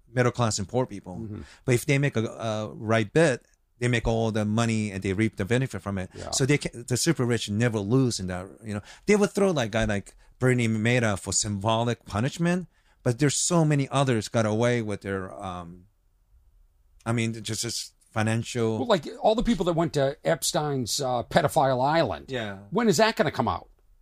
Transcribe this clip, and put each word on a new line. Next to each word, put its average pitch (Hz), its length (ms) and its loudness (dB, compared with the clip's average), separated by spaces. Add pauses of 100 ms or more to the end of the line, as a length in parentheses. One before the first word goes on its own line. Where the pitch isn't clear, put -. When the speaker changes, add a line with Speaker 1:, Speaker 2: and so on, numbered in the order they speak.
(120)
Speaker 1:
Middle 123 200 2
class 113 260 0
and 101 80 -6
poor 123 200 -2
people. 95 320 -12
Speaker 2:
Mm-hmm. 104 240 -10 (220)
Speaker 1:
But 131 100 2
if 127 120 0
they 143 120 4
make 139 180 0
a, 110 80 2
a 107 500 -4
right 113 380 0
bet, 147 300 2 (360)
they 120 80 0
make 120 220 0
all 113 240 2
the 107 120 0
money 110 460 0
and 95 140 -6
they 98 80 0
reap 107 240 0
the 101 80 -4
benefit 117 360 -2
from 98 180 -6
it. 92 140 -8
Speaker 2:
Yeah. - 200 -10
Speaker 1:
So 139 120 0
they 139 140 4
can, - 300 -10
the 127 80 0
super 135 280 0
rich 117 240 0
never 110 300 0
lose 117 400 2
in 95 80 -6
that. 90 220 -6 (160)
You 107 100 -8
know, 104 60 -4 (260)
they 202 80 6
would 208 160 4
throw, 196 220 2
like, 123 180 -2
guy 110 140 0
like 104 320 -4 (240)
Bernie 123 260 4
Madoff 113 540 2
for 98 120 -6
symbolic 113 720 -2
punishment, 170 640 -2 (380)
but 123 160 0
there's 143 160 2
so 170 280 2
many 143 260 2
others 131 360 2
got 117 200 0
away 117 360 2
with 104 200 -6
their, 95 380 -6
um, 90 440 -12 (1200)
I 113 60 0
mean, 113 320 -2
just, 110 180 -6
just - 300 -8 (180)
financial. 110 680 0
Speaker 2:
Well, 247 100 -2
like, 202 180 2 (140)
all 214 160 4
the 233 80 0
people 175 220 0
that 175 80 2
went 165 180 0
to 139 320 0
Epstein's, 151 760 -2
uh, 127 220 -2
pedophile 135 580 2
island. 135 500 0
Speaker 1:
Yeah. 110 280 -6 (120)
Speaker 2:
When 226 180 2
is 175 80 4
that 220 180 4
gonna 170 160 0
come - 160 -2
out? 87 220 -2 (340)